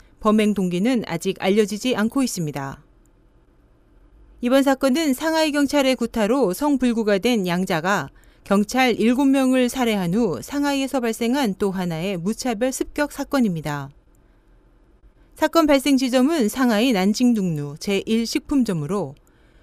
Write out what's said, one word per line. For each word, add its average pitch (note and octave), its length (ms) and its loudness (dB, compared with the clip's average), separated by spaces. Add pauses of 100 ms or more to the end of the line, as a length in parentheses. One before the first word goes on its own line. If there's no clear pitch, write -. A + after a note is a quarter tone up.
(200)
범행 G#3+ 340 2
동기는 F#3+ 540 0
아직 F3+ 320 -4
알려지지 G#3 560 0
않고 A3+ 280 0
있습니다. C#3+ 600 -6 (1600)
이번 C4 220 4
사건은 C4+ 500 2
상하이 D#4+ 380 0
경찰의 C#4 440 2
구타로 A3+ 580 0
성불구가 A#3 680 0
된 G#3+ 280 0
양자가 F3 640 -2 (340)
경찰 A3 560 0
일곱 A#3+ 260 2
명을 C4 440 4
살해한 G#3 440 -2
후 G3 280 0
상하이에서 C#4 580 -2
발생한 A#3 580 -2
또 G3 140 -2
하나의 F3+ 460 -4
무차별 A3 540 -4
습격 D4 400 -4
사건입니다. D#3+ 800 -2 (1500)
사건 D#4 320 2
발생 C#4 300 2
지점은 B3+ 520 2
상하이 B3 440 2
난징둥루 F#3 840 0
제일 A3 460 -2
식품점으로 F#3+ 920 -2 (480)